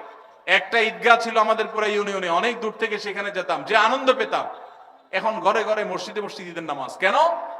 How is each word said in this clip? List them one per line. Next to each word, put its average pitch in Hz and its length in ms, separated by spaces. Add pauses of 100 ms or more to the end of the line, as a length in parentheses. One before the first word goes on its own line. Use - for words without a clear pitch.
(460)
একটা 196 340
ঈদগাহ 214 360
ছিল 226 220
আমাদের 214 340
পুরো 214 140
ইউনিয়নে, 202 420
অনেক 196 320
দূর 214 180
থেকে 208 200
সেখানে 202 320
যেতাম, 175 320
যে 220 140
আনন্দ 254 360
পেতাম। 180 340 (640)
এখন 190 300
ঘরে 208 240
ঘরে 214 200
মসজিদে 202 360
মসজিদে 190 300
ঈদের 170 120
নামাজ। 143 340
কেন? 196 180 (460)